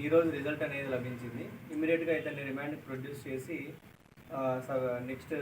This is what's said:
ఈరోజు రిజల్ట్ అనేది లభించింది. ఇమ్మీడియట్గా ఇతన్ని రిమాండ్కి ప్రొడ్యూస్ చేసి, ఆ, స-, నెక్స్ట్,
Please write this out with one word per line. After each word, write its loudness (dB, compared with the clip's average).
ఈరోజు 6
రిజల్ట్ 0
అనేది -2
లభించింది. -4
ఇమ్మీడియట్గా 4
ఇతన్ని -2
రిమాండ్కి -4
ప్రొడ్యూస్ -6
చేసి, -4
ఆ, 2
స-, 0
నెక్స్ట్, -6